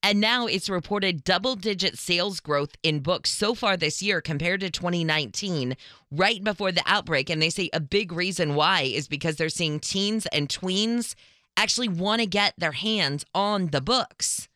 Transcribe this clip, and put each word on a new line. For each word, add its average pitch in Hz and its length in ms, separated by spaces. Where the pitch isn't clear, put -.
and 202 180
now 233 260
it's 190 220
reported 190 540
double-digit 190 760
sales 175 420
growth 143 320
in 156 160
books 151 320
so 214 240
far 202 220
this 160 260
year 190 180
compared 165 420
to 190 80
twenty 175 340
nineteen, 156 720
right 190 320
before 202 300
the 170 120
outbreak. 160 460
And 160 100
they 160 100
say 185 220
a 165 60
big 185 320
reason 170 460
why 160 260
is 131 240
because 151 300
they're 160 120
seeing 156 300
teens 202 480
and 147 220
tweens 220 680
actually 226 320
wanna 208 380
get 202 320
their 165 140
hands 165 520
on 196 320
the 143 120
books. - 760